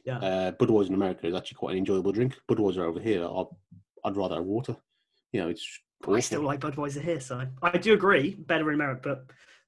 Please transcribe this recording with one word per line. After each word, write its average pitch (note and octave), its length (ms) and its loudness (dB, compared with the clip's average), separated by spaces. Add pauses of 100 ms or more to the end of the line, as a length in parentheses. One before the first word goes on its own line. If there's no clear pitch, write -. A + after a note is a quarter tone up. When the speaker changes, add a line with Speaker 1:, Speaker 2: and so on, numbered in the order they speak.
Speaker 1:
Yeah. B2+ 140 -4
Speaker 2:
uh, F#2 320 0
Budweiser G#2+ 360 4
in F#2+ 60 0
America F#2+ 320 0
is E2+ 80 0
actually - 220 -8
quite - 160 -6
an F#2+ 60 -2
enjoyable F#2+ 340 0
drink. B2 240 0 (120)
Budweiser G2+ 300 2
over E2 220 -2
here, G2 260 0
I, F2+ 180 -4 (600)
I'd G2+ 120 -2
rather F2+ 200 -2
have E2 80 -4
water. A2+ 320 -4 (560)
You G#2+ 100 -2
know, E2 80 -2
it's - 160 -8 (380)
Speaker 1:
I - 20 -6
Speaker 2:
awful. G#2 160 4
Speaker 1:
still D3 200 -2
like C#3+ 180 -2
Budweiser C#3+ 420 -6
here, E3 180 -2
so B2+ 260 -8 (160)
I F3 140 2
do G3 160 6
agree, F#3+ 440 6
better D#3 340 0
in D3 60 0
America, C3+ 260 -2
but, C3+ 220 -6 (440)